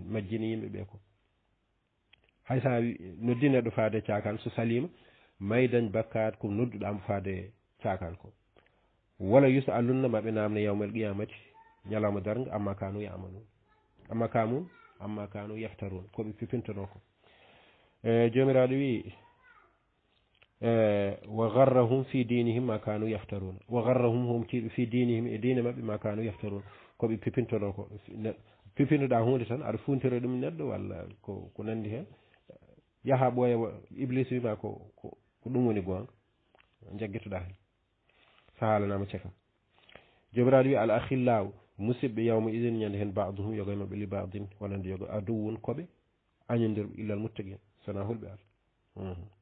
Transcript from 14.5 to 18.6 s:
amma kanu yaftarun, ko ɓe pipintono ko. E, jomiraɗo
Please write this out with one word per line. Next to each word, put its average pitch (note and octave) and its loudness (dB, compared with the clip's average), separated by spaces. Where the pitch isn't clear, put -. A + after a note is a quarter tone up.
amma G#2 -6
kanu G#2 -10
yaftarun, G2 -8
ko A2+ -8
ɓe G#2+ -8
pipintono G#2+ -6
ko. - -20
E, A#2 4
jomiraɗo C3 6